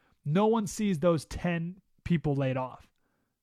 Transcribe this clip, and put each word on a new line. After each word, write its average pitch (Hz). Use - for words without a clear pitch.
No 180
one 220
sees 202
those 170
ten 175
people 151
laid 131
off 127